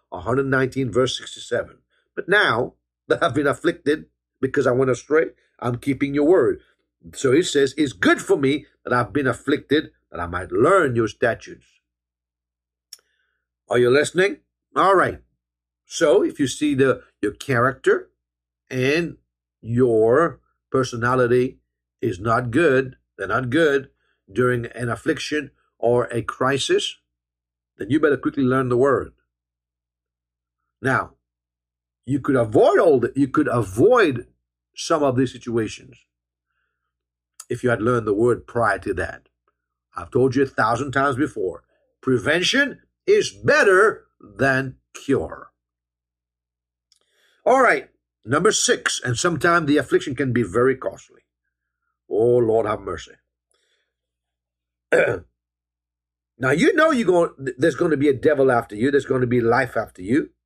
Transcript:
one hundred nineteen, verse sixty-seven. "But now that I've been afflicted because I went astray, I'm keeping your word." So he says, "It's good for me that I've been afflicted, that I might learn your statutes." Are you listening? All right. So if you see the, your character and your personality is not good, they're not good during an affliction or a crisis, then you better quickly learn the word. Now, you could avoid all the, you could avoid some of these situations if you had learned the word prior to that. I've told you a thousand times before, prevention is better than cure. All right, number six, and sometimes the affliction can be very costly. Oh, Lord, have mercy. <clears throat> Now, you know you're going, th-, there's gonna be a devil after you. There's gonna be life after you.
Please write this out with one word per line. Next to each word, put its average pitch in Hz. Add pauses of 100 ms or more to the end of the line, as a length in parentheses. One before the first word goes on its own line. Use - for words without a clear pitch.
one 92
hundred 131
nineteen, 131
verse 127
sixty-seven. - (380)
"But -
now 156 (340)
that 147
I've 123
been 147
afflicted 131 (340)
because 135
I 131
went 131
astray, 151 (320)
I'm 120
keeping 139
your 147
word." 143 (540)
So -
he 156
says, 139
"It's 147
good -
for -
me 143 (180)
that -
I've 123
been 143
afflicted, 143 (200)
that -
I 87
might 90
learn 139
your 113
statutes." - (2000)
Are 117
you 123
listening? 151 (360)
All 180
right. 131 (680)
So 165
if -
you 143
see 147
the, 131 (180)
your 104
character 131 (600)
and 139 (440)
your 120 (300)
personality 123 (420)
is 104
not 117
good, 131 (200)
they're 95
not 120
good 139 (420)
during 120
an 120
affliction 143 (260)
or 120
a 117
crisis, 135 (800)
then 98
you 143
better 147
quickly 143
learn 127
the 123
word. 123 (1700)
Now, 117 (920)
you 135
could 131
avoid 156
all 160
the, 117
you 139
could 143
avoid 123 (480)
some 139
of 139
these 127
situations 117 (1500)
if 123
you 123
had 113
learned 117
the 107
word 110
prior 107
to 98
that. - (640)
I've 87
told 131
you 143
a 131
thousand 120
times 139
before, 110 (380)
prevention 170 (240)
is 202
better 202 (140)
than 131 (160)
cure. - (1900)
All 262
right, 185 (360)
number 160
six, -
and 123
sometimes 170
the 147
affliction 147
can 131
be 117
very 120
costly. - (880)
Oh, 120
Lord, 110
have 107
mercy. 92 (1800)
<clears throat> 120 (1120)
Now, 127
you 220
know 320
you're 240
going, 175
th-, 135
there's 139
gonna 165
be 143
a 139
devil 135
after 117
you. 120
There's 143
gonna 127
be 123
life 120
after 107
you. 110 (140)